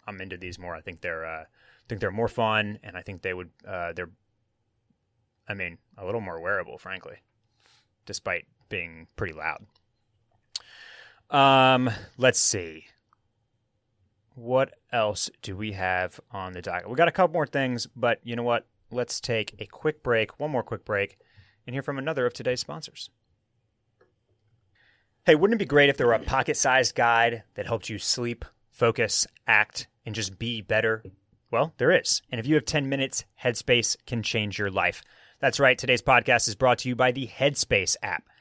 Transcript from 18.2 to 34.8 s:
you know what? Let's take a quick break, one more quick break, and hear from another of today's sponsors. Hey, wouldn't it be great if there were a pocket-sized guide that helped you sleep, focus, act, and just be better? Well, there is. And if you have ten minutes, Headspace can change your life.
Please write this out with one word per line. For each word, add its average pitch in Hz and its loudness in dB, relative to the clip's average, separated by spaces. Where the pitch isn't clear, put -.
you 117 -10
know 117 -4
what? 120 0
Let's 120 -6
take 113 -4
a 104 -12
quick - -6
break, 113 0
one 151 -4
more 123 -2
quick - -10
break, 101 -2
and 123 -10
hear 135 -6
from 139 -8
another 135 -2
of 120 -2
today's 127 -4
sponsors. - -14
Hey, 160 8
wouldn't 202 4
it 190 -4
be - -4
great 143 6
if 135 2
there 123 2
were 117 6
a 110 4
pocket-sized 131 2
guide 117 2
that 101 -8
helped 110 -4
you 107 -6
sleep, 120 -4
focus, 113 0
act, 107 2
and 110 -8
just 95 -6
be 113 -6
better? 110 0
Well, 139 0
there 135 2
is. - 0
And 120 -4
if 110 -6
you 151 2
have 151 2
ten 143 -2
minutes, 139 -4
Headspace 120 0
can 117 -4
change 104 -4
your 101 -2
life. 90 -2